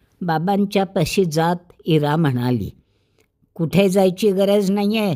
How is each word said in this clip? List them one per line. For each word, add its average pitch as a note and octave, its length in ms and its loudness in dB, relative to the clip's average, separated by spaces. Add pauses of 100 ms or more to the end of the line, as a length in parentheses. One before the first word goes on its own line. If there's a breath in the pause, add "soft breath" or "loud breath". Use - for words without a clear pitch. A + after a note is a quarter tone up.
(200)
बाबांच्या G3 640 0
पाशी F#3 400 0
जात E3 480 -2 (120)
इरा D3 320 2
म्हणाली. B2 540 -2 (840)
"कुठे E3+ 340 0
जायची F#3+ 420 2
गरज G3 400 0
नाहीये, G#3 460 -2